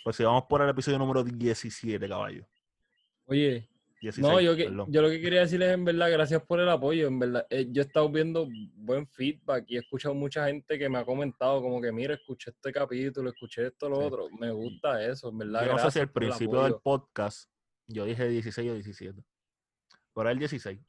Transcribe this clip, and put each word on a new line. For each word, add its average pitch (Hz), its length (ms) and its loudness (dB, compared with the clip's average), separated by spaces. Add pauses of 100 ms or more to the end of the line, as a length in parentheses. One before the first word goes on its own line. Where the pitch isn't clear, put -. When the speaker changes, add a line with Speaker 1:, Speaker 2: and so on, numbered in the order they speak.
Speaker 1:
Pues 113 120 -2
si 117 80 2
vamos 120 200 6
por 143 180 4
el 143 80 6
episodio 135 280 2
número 131 260 2
diecisiete, 113 840 -2
caballo. 101 380 -6 (800)
Speaker 2:
Oye, 135 420 0 (320)
Speaker 1:
Dieciséis, 135 320 2
Speaker 2:
no, 185 80 8
yo 170 140 6
que, 165 120 0
Speaker 1:
perdón. 98 260 -4
Speaker 2:
yo 151 100 6
lo 156 60 6
que 160 120 -2
quería 175 200 2
decirles 180 340 2
en 180 100 -2
verdad, 170 280 2
gracias 156 300 2
por 175 180 0
el 180 80 4
apoyo, 156 400 2
en 131 100 -2
verdad. 123 320 0
Eh, 127 200 0
yo 139 120 2
he - 20 4
estado 151 240 2
viendo 160 380 0 (300)
buen 127 320 -2
feedback 135 600 -4
y 120 80 -4
he 120 40 -2
escuchado 139 340 -6
mucha 143 320 -2
gente 143 320 -4
que 139 100 -2
me 127 100 0
ha 117 60 -2
comentado 131 560 0
como 123 220 -2
que, 120 80 -2
"Mira, 127 240 -2
escuché - 380 -12
este 135 200 -10
capítulo, 135 580 -4
escuché 120 360 -6
esto, 143 220 -8
lo 139 80 -2
Speaker 1:
Sí. 139 80 0
Speaker 2:
otro". 110 240 -6 (100)
Me 117 140 -4
gusta 110 520 -4
eso, 123 260 -6
en 110 80 -10
verdad, 107 280 -2
Speaker 1:
Yo 131 60 2
no 120 60 2
sé - 0 -
si 117 40 2
Speaker 2:
gracias 143 220 2
Speaker 1:
al 139 80 -8
Speaker 2:
por 120 100 0
el 113 60 0
Speaker 1:
principio 120 340 0
del 131 120 2
Speaker 2:
apoyo. - 80 -14
Speaker 1:
podcast 131 680 -2 (380)
yo 107 160 -6
dije 117 240 -2
dieciséis 117 420 -2
o 117 40 -4
diecisiete, 98 500 -14 (920)
pero 110 160 0
el 127 80 0
dieciséis. 107 400 -6 (100)